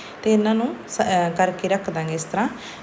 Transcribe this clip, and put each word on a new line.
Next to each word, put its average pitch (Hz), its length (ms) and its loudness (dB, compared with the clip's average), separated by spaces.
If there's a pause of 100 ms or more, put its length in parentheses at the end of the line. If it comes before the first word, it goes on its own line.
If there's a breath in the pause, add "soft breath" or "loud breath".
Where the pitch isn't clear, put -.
(240 loud breath)
ਤੇ 220 100 4
ਇਹਨਾਂ 214 220 4
ਨੂੰ 254 200 0 (140)
ਸ-, - 120 -2
ਅਹ, 175 300 2
ਕਰਕੇ 180 360 0
ਰੱਖ 196 220 0
ਦਾਂਗੇ 160 240 -4
ਇਸ 160 100 -4
ਤਰ੍ਹਾਂ। 214 240 0 (360 loud breath)